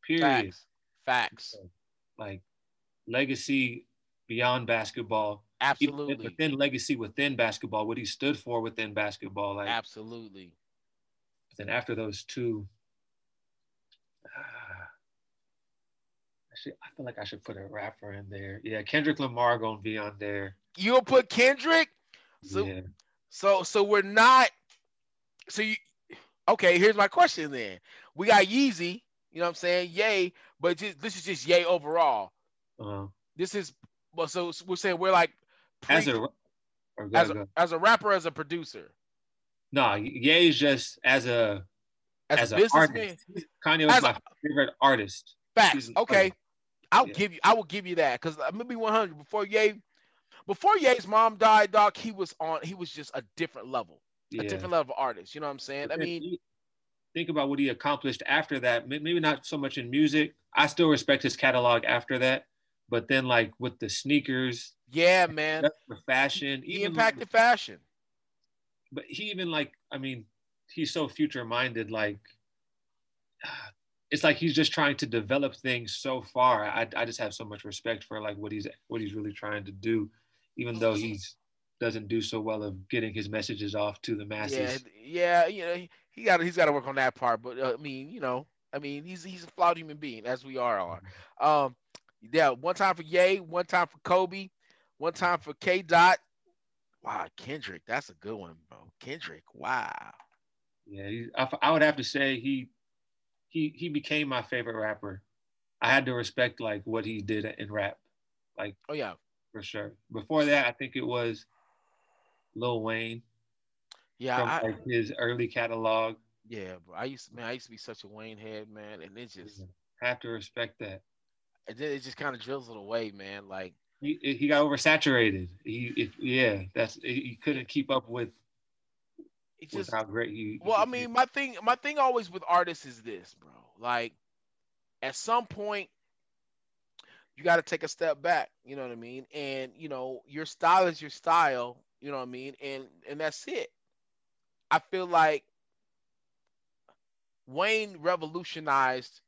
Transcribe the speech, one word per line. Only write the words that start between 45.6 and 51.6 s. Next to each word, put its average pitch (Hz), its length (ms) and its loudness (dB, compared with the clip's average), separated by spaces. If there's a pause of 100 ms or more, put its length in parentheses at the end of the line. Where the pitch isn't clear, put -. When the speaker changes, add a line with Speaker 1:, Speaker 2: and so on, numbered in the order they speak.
Speaker 1:
He's 220 140 -6
an - 80 -14
Speaker 2:
Okay. 220 200 2
Speaker 1:
artist. 190 200 4 (560)
Speaker 2:
I'll 220 160 6
Speaker 1:
Yeah. - 60 -10
Speaker 2:
give 190 180 0
you, 160 100 -12
I 202 120 8
will 220 100 -2
give 180 220 -8
you 180 100 -4
that, 139 240 4
'cause 156 180 -6
I'm 143 140 -2
gonna 220 140 -6
be 247 100 -6
one 220 160 0
hundred. 196 260 2
Before 202 260 -4
Ye, 214 380 2 (640)
before 381 320 4
Ye's 247 300 4
mom 220 280 6
died, 214 360 8